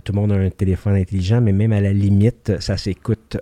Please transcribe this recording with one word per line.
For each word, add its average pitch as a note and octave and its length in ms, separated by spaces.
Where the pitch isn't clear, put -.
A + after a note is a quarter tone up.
tout - 80
le G2+ 80
monde G#2 100
a G2+ 60
un F#2+ 140
téléphone F#2+ 440
intelligent, F#2+ 460
mais G#2+ 120
même G#2+ 200
à G2+ 80
la G2 120
limite, G2 680
ça G2 160
s'écoute - 640